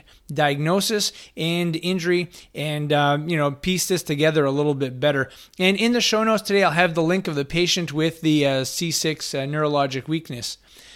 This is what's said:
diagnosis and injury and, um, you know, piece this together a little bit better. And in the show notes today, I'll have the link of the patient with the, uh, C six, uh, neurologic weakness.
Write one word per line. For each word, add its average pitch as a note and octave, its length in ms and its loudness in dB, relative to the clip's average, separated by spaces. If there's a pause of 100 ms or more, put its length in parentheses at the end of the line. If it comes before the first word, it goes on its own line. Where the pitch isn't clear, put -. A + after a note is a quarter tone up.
(340)
diagnosis D#3 800 0 (260)
and E3+ 380 -2
injury F3 560 -2 (240)
and, D3 360 -4
um, D3 380 2
you E3+ 80 0
know, C#3+ 140 2
piece F3+ 340 -2
this F3+ 160 0
together D3+ 440 2
a C3+ 60 2
little D3 220 2
bit C3 260 -4
better. C#3 300 0 (300)
And F#3 180 4
in A3+ 140 2
the A#3+ 100 2
show A3 220 2
notes A3 180 2
today, G3+ 220 2
I'll E3+ 80 4
have E3+ 240 2
the E3 80 2
link F#3 240 0
of D#3+ 80 -4
the C#3 100 -2
patient E3 480 -2
with D#3 280 -2
the, D3+ 260 4
uh, C3+ 160 0
C E3 260 -4
six, - 460 -4
uh, C3+ 60 -2
neurologic C#3+ 680 -2
weakness. D#3 500 -6 (380)